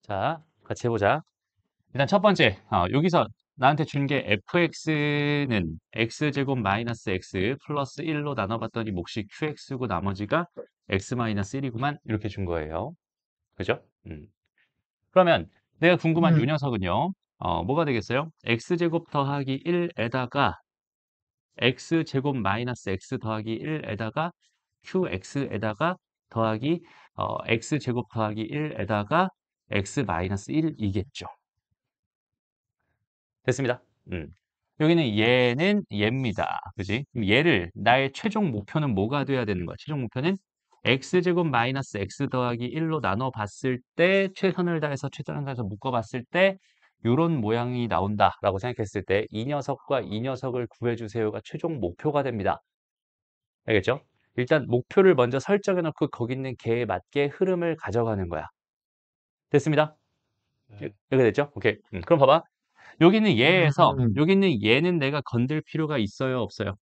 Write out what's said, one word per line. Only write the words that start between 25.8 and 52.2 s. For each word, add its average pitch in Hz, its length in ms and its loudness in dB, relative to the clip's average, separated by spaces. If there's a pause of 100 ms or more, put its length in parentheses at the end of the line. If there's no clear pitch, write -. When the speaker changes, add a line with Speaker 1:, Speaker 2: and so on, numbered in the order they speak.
Speaker 1:
더하기, 113 520 -2 (320)
어, 98 220 -4 (100)
X제곱 120 680 -2
더하기 107 300 -4
일에다가 135 880 -2 (440)
X 101 280 -2
마이너스 95 520 -4
일이겠죠. 110 720 -4 (2250)
됐습니다. 123 380 -2 (300)
음. 80 160 -8 (520)
여기는 151 380 2
얘는 127 640 2 (100)
얘입니다. 104 680 -2 (160)
그지? 101 360 -4
그럼 107 160 -2
얘를, 113 460 2
나의 127 380 2
최종 208 380 -2
목표는 117 440 -2
뭐가 123 300 0
돼야 131 200 -2
되는 90 220 -2
거야? 90 120 -10
최종 143 240 -8
목표는 139 340 -2 (480)
X제곱 170 640 2
마이너스 131 520 -2
X 101 300 -4
더하기 123 360 -2
일로 156 360 -4
나눠봤을 120 800 -4 (160)
때, 190 380 2
최선을 175 460 0
다해서, 143 300 -4
최선을 147 340 -8
다해서 131 180 -6
묶어봤을 117 680 -4
때 190 260 2 (480)
요런 151 360 2
모양이 120 480 -2
나온다라고 98 680 2
생각했을 107 460 -6
때 101 260 0
이 110 160 -6
녀석과 139 560 -4
이 101 180 -6
녀석을 127 480 -4
구해주세요가 110 760 -2
최종 160 360 -6
목표가 139 420 -2